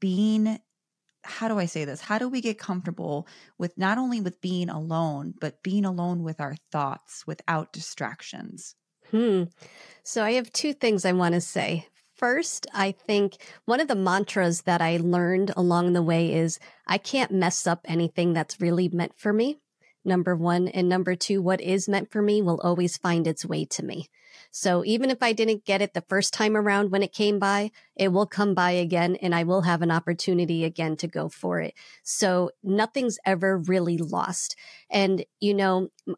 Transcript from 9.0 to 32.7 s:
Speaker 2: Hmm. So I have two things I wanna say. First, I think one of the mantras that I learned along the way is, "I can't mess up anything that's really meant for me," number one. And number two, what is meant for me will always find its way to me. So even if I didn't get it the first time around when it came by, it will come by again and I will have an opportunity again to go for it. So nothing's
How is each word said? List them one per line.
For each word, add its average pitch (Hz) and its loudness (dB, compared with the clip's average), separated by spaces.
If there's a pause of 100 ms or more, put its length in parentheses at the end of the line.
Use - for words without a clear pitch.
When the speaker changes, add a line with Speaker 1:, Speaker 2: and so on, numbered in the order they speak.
Speaker 2:
Hmm. 220 2 (580)
So 226 -4
I 220 2
have 247 -2
two 294 -2
things 220 2
I 185 4
wanna 175 4
say. - -4 (280)
First, 262 -2
I 196 -2
think 202 0 (280)
one 247 2
of 311 0
the 240 0
mantras 190 0
that 175 2
I 170 2
learned 175 2
along 175 4
the 175 4
way 165 2
is, 165 0 (260)
"I 185 2
can't - -2
mess 180 0
up 170 0
anything 170 0
that's 160 -4
really 175 2
meant 175 -4
for 208 0
me," 254 0 (460)
number 180 2
one. 175 2
And 180 0
number 180 2
two, 196 0
what 185 2
is 190 0
meant 202 -2
for 214 0
me 208 2
will 175 0
always 175 0
find 170 0
its 160 -2
way 156 -4
to - -6
me. - -8 (420)
So 175 0
even 233 2
if 254 -2
I 233 4
didn't 220 0
get 196 0
it 202 0
the 170 -4
first 196 0
time 214 2
around 202 2
when 196 2
it 196 -2
came 208 2
by, 202 0 (260)
it 190 2
will 190 4
come 202 0
by 180 4
again 175 2
and 175 0
I 170 2
will 180 2
have 170 2
an 170 2
opportunity 170 0
again 160 -4
to 175 -6
go 160 -6
for 175 -4
it. 160 -6 (280)
So 180 0 (120)
nothing's 220 0